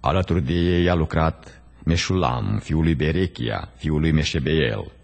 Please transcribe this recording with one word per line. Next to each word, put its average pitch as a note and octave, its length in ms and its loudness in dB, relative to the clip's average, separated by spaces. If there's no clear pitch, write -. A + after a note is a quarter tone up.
Alături F2+ 420 0
de C2 100 -2
ei F2 360 2
a F2+ 60 4
lucrat D#2+ 680 -2
Meșulam, B1 760 0
fiul D#2+ 200 0
lui E2 120 2
Berechia, C2 840 -2
fiul D#2 240 -2
lui D#2+ 100 2
Meșebeel. D2 840 0